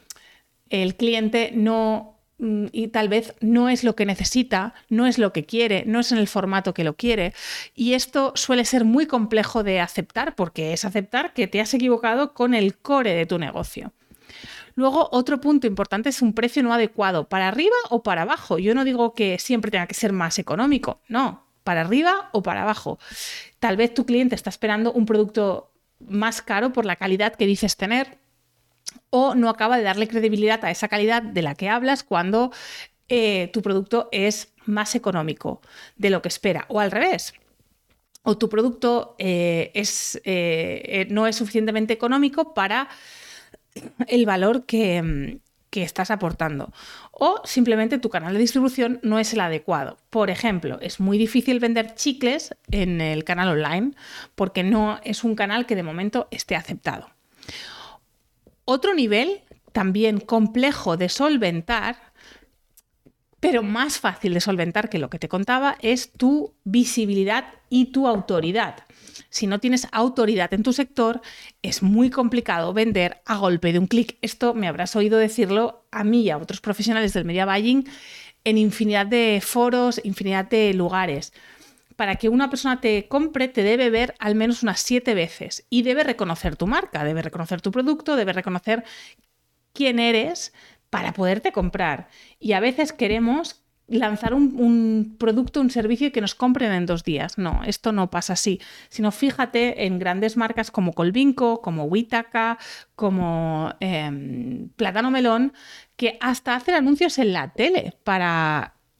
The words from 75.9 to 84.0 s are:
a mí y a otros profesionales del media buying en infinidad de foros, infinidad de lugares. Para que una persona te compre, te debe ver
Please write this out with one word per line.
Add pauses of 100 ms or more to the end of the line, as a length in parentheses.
a
mí
y
a
otros
profesionales
del
media
buying (580)
en
infinidad
de
foros,
infinidad
de
lugares. (640)
Para
que
una
persona
te
compre,
te
debe
ver